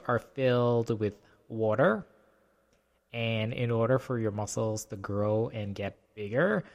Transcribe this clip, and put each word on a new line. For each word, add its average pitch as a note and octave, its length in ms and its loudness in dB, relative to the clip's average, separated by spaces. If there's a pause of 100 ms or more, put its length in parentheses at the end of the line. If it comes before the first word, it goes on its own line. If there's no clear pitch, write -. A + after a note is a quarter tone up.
are A#2 100 2
filled A#2+ 800 2
with G#2 140 0 (340)
water. A2+ 580 2 (1080)
And A2+ 400 -2
in A#2+ 180 -2
order A#2 260 4
for B2+ 220 -4
your A2 120 0
muscles A2 540 -4
to G#2+ 120 -12
grow G#2 560 0
and G#2 200 -6
get G2 220 -6 (180)
bigger, C#3+ 500 0 (120)